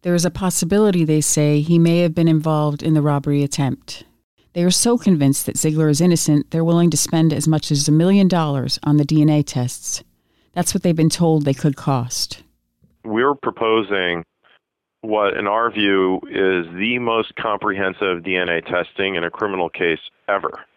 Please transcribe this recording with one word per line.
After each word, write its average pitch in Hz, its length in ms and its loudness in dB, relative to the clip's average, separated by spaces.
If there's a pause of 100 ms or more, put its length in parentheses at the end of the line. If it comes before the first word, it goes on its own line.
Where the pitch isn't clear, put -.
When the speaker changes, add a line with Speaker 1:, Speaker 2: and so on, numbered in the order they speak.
Speaker 1:
There 175 120 0
is 170 100 0
a 180 60 0
possibility, 185 720 0
they 156 160 2
say, 147 400 2
he 170 180 2
may 170 220 4
have 170 140 0
been 165 140 2
involved 151 540 0
in 156 120 0
the 147 80 2
robbery 143 400 0
attempt. - 640 -6 (480)
They 175 120 -2
are 180 60 4
so 233 260 2
convinced 143 500 2
that - 120 -4
Ziegler 156 300 2
is 147 120 2
innocent, 160 500 2
they're 165 140 0
willing 170 260 4
to 147 60 -2
spend 160 360 2
as 151 140 -2
much 156 240 0
as 147 160 0
a 151 60 2
million 190 340 4
dollars 147 560 -2
on 147 140 2
the 147 80 4
D 151 160 2
N 151 80 4
A 151 140 2
tests. - 600 -6 (520)
That's 175 180 -4
what 190 100 -2
they've 170 140 2
been 160 140 2
told 160 340 2
they 139 100 0
could 143 220 -2
cost. - 680 -4 (600)
Speaker 2:
We're 120 300 0
proposing 98 880 -2 (800)
what, 107 340 0
in 101 100 -4
our 113 240 0
view, 98 580 0
is 95 460 0
the 113 240 -2
most 113 380 -2
comprehensive 98 880 -4
D 92 120 -4
N 90 120 -2
A 85 140 -2
testing 92 520 -4
in 85 100 -4
a 85 60 -4
criminal 95 380 -6
case 82 320 -4 (280)
ever. 98 360 -4 (120)